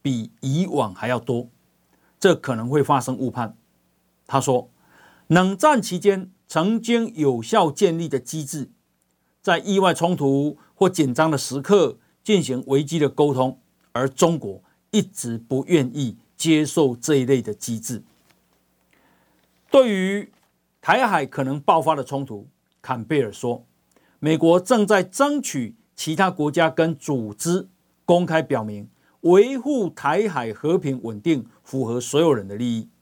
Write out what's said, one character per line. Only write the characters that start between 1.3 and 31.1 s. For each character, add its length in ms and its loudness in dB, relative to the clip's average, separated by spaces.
这 160 4
可 200 -4
能 140 -6
会 140 2
发 180 2
生 160 -6
误 140 -4
判。 260 -8
他 140 0
说， 300 -2
冷 280 2
战 260 4
期 160 -8
间 320 0
曾 340 0
经 340 -2
有 280 0
效 280 2
建 260 0
立 120 -6
的 100 -4
机 260 -10
制， 260 -10
在 160 2
意 200 -2
外 160 2
冲 220 0
突 420 0
或 140 2
紧 260 0
张 160 2
的 80 0
时 220 -6
刻 380 2
进 180 2
行 240 -4
危 160 2
机 160 -4
的 100 2
沟 240 2
通， 280 -2
而 160 -2
中 300 2
国 220 -10
一 120 2
直 360 -8
不 280 -4
愿 280 2
意 220 -4
接 300 2
受 300 0
这 200 0
一 80 2
类 160 2
的 140 -8
机 240 -8
制。 240 -10
对 240 6
于 380 -2
台 260 2
海 180 0
可 200 -6
能 160 -4
爆 200 4
发 140 0
的 80 -4
冲 220 -6
突， 240 -14
坎 240 -6
贝 180 0
尔 80 -4
说， 340 -8
美 180 0
国 220 4
正 260 2
在 180 2
争 380 -2
取 360 -8
其 220 -6
他 140 2
国 200 -2
家 180 2
跟 280 0
组 360 -6
织 360 -4
公 200 4
开 180 0
表 220 -4
明， 240 -12
维 380 6
护 320 -2
台 380 -2
海 240 -4
和 260 -2
平 240 -4
稳 180 -10